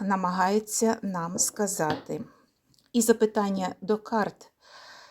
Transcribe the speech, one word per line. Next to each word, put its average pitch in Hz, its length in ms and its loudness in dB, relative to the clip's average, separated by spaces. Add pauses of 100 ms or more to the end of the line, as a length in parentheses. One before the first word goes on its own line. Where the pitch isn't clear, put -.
намагається 196 1000 2
нам 180 360 -6
сказати. 156 840 -2 (680)
І 240 80 2
запитання 214 800 2
до 214 180 -2
карт. 214 520 -4 (600)